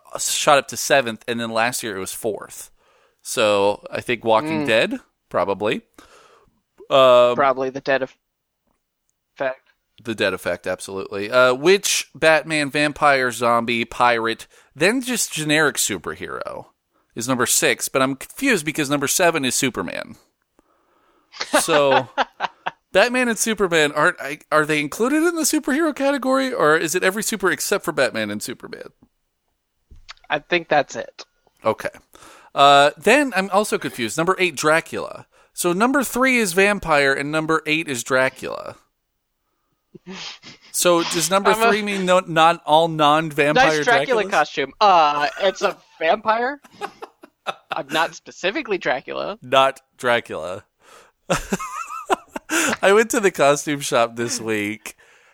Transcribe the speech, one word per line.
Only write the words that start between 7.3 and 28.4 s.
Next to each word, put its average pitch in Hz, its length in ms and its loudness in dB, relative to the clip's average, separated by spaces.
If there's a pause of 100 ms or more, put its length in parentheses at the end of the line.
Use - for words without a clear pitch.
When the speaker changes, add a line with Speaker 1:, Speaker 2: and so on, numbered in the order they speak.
Speaker 2:
Probably 131 360 0
the 135 100 -10
Dead 135 220 0
Effect. - 1600 -12 (420)
Speaker 1:
The 113 100 -6
Dead 98 200 0
Effect, 90 320 -6
absolutely. 98 640 -8
Uh, 127 240 4
witch, 180 600 0
Batman, 151 560 0
vampire, 143 640 2
zombie, 117 540 0
pirate, 113 600 0 (280)
then 202 260 0
just 247 320 -4
generic 151 440 0
superhero 80 880 -8 (480)
is 117 120 -6
number 123 200 0
six, - 420 0
but 135 140 0
I'm 135 140 0
confused 220 500 -2
because 151 240 -4
number 143 180 -2
seven 165 340 2
is 127 120 -2
Superman. 92 600 -4 (1400)
So, 196 480 2 (420)
<laughs> - 420 -14
Batman 240 360 2
and 220 100 -2
Superman, 170 540 2
aren't, 151 280 0
I, 143 180 -10 (140)
are 151 120 4
they 151 160 0
included 247 420 -2
in 349 120 0
the 320 80 -4
superhero 302 520 -2
category, 269 580 -2
or 156 240 4
is 170 180 -4
it 180 80 -2
every 190 200 -2
super 190 280 -2
except 180 340 -2
for 170 80 -4
Batman 110 380 -2
and 104 120 -8